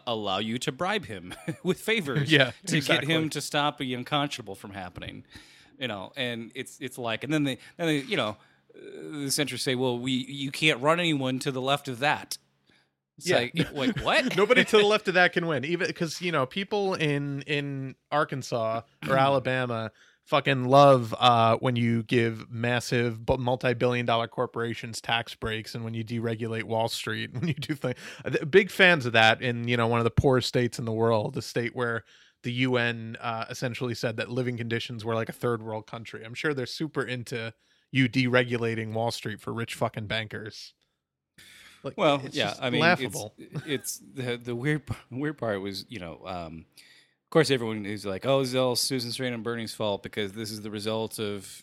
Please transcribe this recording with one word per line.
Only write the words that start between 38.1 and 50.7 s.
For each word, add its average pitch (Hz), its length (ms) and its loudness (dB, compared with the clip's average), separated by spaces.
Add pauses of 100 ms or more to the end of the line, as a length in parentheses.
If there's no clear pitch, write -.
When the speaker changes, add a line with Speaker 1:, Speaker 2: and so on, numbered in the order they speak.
Speaker 2:
Wall 113 180 -2
Street 107 300 -8
for 120 100 -8
rich 113 240 -6
fucking 113 320 -4
bankers. 110 640 -8 (1120)
Like, 143 140 -10
Speaker 1:
Well, 147 260 4
Speaker 2:
it's 131 120 -12
Speaker 1:
yeah, 113 140 0
Speaker 2:
just - 120 -8
Speaker 1:
I 131 80 -2
mean, 123 120 2
Speaker 2:
laughable. 127 560 0
Speaker 1:
it's, - 280 -10
it's - 360 -6 (120)
the, 123 240 -4
the 120 180 -6
weird, 147 280 -2 (140)
<laughs> - 120 -20
weird 147 280 -6
part 104 240 -2
was, 98 280 -8
you 117 100 -12
know, 85 260 -12
um, 82 400 -10 (640)
of - 20 -20
course, 143 200 4
everyone 110 340 -2
is 104 220 -8
like, 95 180 -6
"Oh, 135 140 4
this 131 100 0
is 127 60 -4
all 127 200 2
Susan 120 360 -2
Sarandon 123 240 -4
and 113 80 -8
Bernie's 117 320 -6
fault 104 260 -2
because 104 320 -6
this 107 160 -8
is 107 120 -8
the 107 100 -10